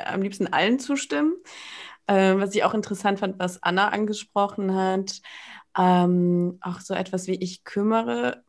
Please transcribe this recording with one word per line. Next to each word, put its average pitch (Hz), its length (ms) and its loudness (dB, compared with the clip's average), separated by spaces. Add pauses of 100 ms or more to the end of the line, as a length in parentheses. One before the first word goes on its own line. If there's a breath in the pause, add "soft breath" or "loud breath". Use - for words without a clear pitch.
am 190 160 -2
liebsten 196 260 -2
allen 190 300 2
zustimmen, 285 560 -2 (720 loud breath)
äh, 190 280 6
was 196 180 0
ich 208 100 0
auch - 120 2
interessant 202 440 -2
fand, 190 200 -4
was 180 240 -4
Anna 190 260 2
angesprochen 202 880 -2
hat. 190 440 -2 (580 loud breath)
Ähm, 180 840 4
auch 180 180 -8
so - 140 -8
etwas 185 340 -4
wie, 185 80 -2
ich 185 280 -8
kümmere 233 840 -2